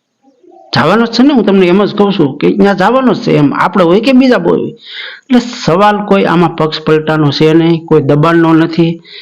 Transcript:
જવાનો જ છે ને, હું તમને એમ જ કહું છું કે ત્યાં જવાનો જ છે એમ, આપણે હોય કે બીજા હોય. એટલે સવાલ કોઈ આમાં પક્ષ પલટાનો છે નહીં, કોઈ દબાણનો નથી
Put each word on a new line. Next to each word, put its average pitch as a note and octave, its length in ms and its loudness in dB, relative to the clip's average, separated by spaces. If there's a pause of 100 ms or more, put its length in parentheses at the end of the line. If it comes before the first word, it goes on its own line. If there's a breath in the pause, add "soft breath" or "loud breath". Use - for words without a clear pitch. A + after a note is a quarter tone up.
(760)
જવાનો G#3 300 0
જ A#3 60 -8
છે B3 120 0
ને, D4 100 2
હું A3+ 120 0
તમને G3 220 2
એમ F#3+ 180 2
જ C#3+ 100 -6
કહું G3+ 180 0
છું C#3+ 240 -2
કે - 200 -2
ત્યાં G3 180 2
જવાનો A3+ 380 0
જ - 80 -4
છે D#3+ 100 -4
એમ, D3 220 2
આપણે F3+ 300 -2
હોય F3 180 2
કે C4+ 100 0
બીજા B3+ 260 2
હોય. F3 320 -2
એટલે - 720 -6
સવાલ G#3 640 0
કોઈ G3 180 0
આમાં E3+ 320 0
પક્ષ D#3 260 -4
પલટાનો D#3 500 0
છે D#3 220 0
નહીં, E3 320 0
કોઈ D#3 160 0
દબાણનો D#3+ 520 2
નથી E3 460 0 (220 loud breath)